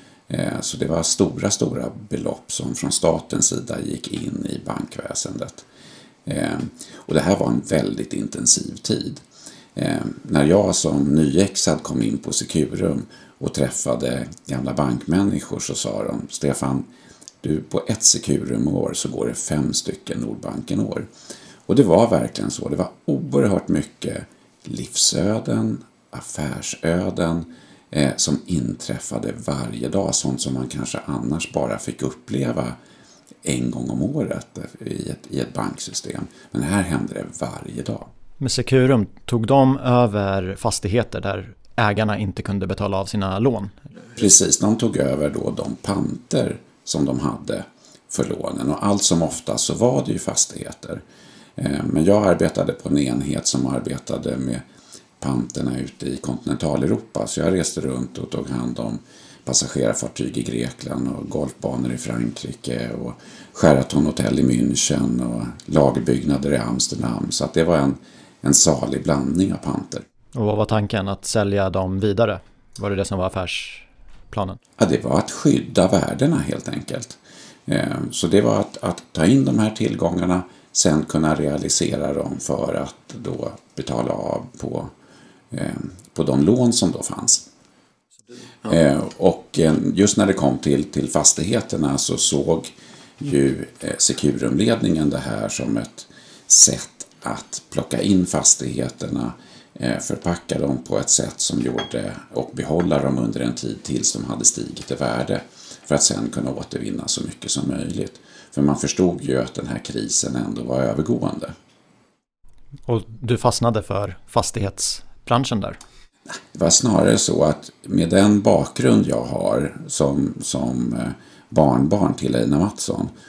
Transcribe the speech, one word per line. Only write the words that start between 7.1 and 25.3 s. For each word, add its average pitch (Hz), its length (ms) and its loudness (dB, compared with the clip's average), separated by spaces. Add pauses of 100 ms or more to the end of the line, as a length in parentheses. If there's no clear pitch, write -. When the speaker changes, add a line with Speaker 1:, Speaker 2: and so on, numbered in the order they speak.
Speaker 1:
det 78 60 6
här 95 160 2
var - 100 0
en 62 140 0
väldigt 58 520 -2
intensiv - 640 -2
tid. - 440 -4 (540)
Eh, - 300 -2 (180)
när 71 220 4
jag 92 300 6
som 73 300 2
nyexad 76 800 4
kom 67 200 -2
in 55 160 0
på - 140 -8
Securum - 760 0 (320)
och - 160 -6
träffade 62 720 -2 (200)
gamla 65 280 -4
bankmänniskor 73 840 0
så - 160 -6
sa - 300 -4
de: - 260 -6
"Stefan, 67 540 -2 (560)
du, 78 200 -2
på - 260 -4
ett 110 160 -4
Securum-år - 920 0
så - 140 -4
går - 180 -4
det 58 80 -4
fem - 380 -2
stycken - 460 -6
Nordbanken-år." - 880 -6 (600)
Och - 100 2
det 143 60 10
var 107 280 8
verkligen 58 400 0
så. - 180 -8
Det - 80 -2
var - 140 -2 (140)
oerhört 135 640 0
mycket - 560 -4 (380)
livsöden, - 1200 0 (260)